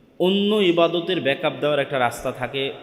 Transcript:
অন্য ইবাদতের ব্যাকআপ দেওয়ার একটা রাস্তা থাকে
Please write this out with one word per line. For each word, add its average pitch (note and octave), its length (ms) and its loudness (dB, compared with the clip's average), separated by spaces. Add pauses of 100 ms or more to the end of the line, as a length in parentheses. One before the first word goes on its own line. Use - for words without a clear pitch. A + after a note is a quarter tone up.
(200)
অন্য G3+ 360 2
ইবাদতের E3+ 680 2
ব্যাকআপ C#3 400 0
দেওয়ার D3 180 2
একটা C3+ 200 -2
রাস্তা B2 320 -2
থাকে C3 500 -6